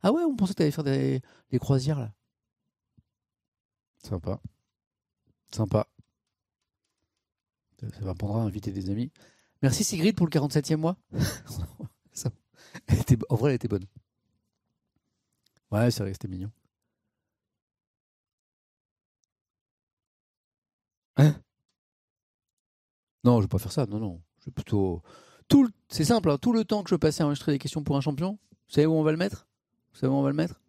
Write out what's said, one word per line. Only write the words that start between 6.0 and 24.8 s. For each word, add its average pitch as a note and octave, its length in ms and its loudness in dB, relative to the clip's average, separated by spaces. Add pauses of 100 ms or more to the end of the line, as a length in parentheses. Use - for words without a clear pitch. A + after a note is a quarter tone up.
Ça, A2 80 -10
ça G2+ 160 -12
m'apprendra G2+ 360 -4
à A2+ 40 -2
inviter G2+ 260 -6
des F#2+ 180 -6
amis. A2+ 220 -4 (500)
Merci C3+ 220 2
Sigrid F#3+ 320 0
pour F3 100 2
le D3+ 60 0
quarante-septième D3 480 0
mois. E3 180 -2 (140)
<laughs> - 1040 -8
Ça, - 160 -6 (580)
elle G#2 120 4
était, A#2+ 180 2 (120)
en B2 60 0
vrai, B2 160 2
elle B2+ 40 0
était A#2+ 120 -4
bonne. G2+ 180 -4 (1900)
Ouais, A2 200 4
c'est A2 120 -4
vrai, F#2+ 100 -6
c'était - 140 -12
mignon. F#2+ 240 -8 (4000)
Hein ? D3 180 8 (1900)
Non, B2 140 8
je G#2 60 4
vais G2+ 40 0
pas G#2+ 120 0
faire G2 120 -10
ça. C#3+ 140 -2
Non, G#2 140 -6
non. F2+ 220 -10 (180)
Je - 60 -20
vais C3+ 60 -14
plutôt, F#2+ 500 -2 (460)